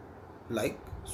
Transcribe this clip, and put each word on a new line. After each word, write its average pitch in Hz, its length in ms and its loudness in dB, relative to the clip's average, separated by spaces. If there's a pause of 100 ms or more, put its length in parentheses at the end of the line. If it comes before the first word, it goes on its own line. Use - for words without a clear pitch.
(500)
like 117 300 6 (340)